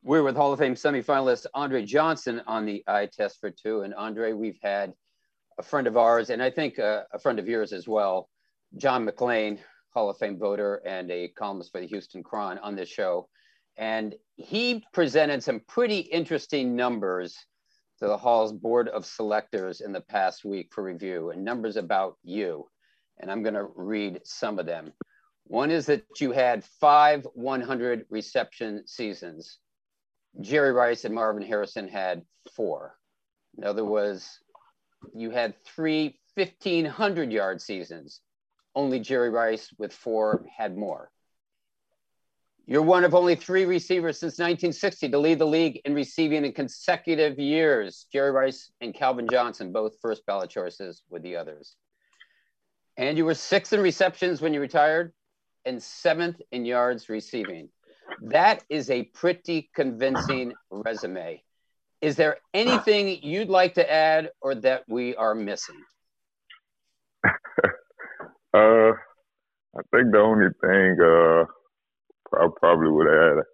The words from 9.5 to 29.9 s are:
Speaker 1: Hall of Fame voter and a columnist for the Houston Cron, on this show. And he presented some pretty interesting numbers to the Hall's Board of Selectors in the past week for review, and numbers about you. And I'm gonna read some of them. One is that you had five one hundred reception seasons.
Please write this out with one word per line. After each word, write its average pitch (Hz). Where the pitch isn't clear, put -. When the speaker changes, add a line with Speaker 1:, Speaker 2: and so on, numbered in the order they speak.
Speaker 1:
Hall 107
of 98
Fame 104
voter 101
and 92
a 87
columnist 98
for 95
the 90
Houston 95
Cron, 101
on 101
this 92
show. 90
And 110
he 226
presented 147
some 117
pretty 214
interesting 151
numbers 101
to 107
the 104
Hall's 113
Board 117
of 104
Selectors 107
in 101
the 90
past 95
week 98
for 104
review, 87
and 90
numbers 113
about 95
you. 87
And 95
I'm 107
gonna 104
read 101
some 107
of 85
them. 80
One 139
is 160
that 143
you 131
had 123
five 147
one 127
hundred 120
reception 110
seasons. 87